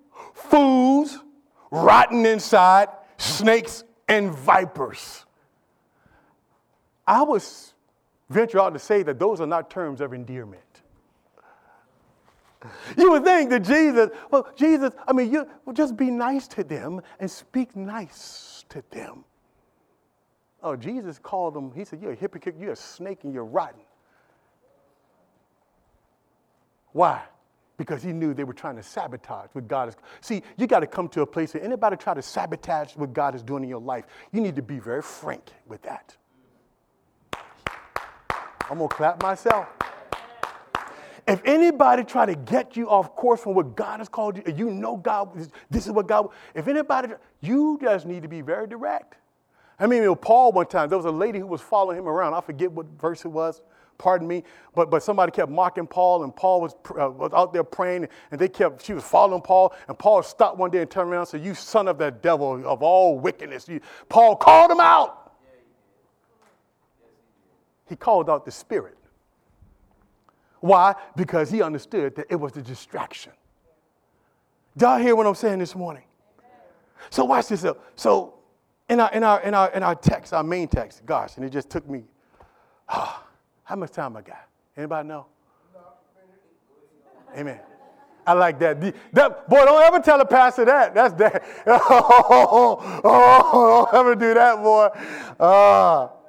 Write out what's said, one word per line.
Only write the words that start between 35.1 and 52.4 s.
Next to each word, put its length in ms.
with 160
that. 340
I'm 80
gonna 100
clap 320
myself. 460
If 180
anybody 600
try 220
to 100
get 400
you 120
off 280
course 240
from 140
what 200
God 240
has 100
called 280
you, 100
and 100
you 140
know 260
God, 540
this 160
is 60
what 140
God, 220
if 140
anybody, 460
you 400
just 260
need 160
to 60
be 140
very 260
direct. 480
I 80
mean, 140
you 80
know, 60
Paul 380
one 140
time, 220
there 100
was 80
a 40
lady 300
who 60
was 140
following 380
him 80
around. 280
I 60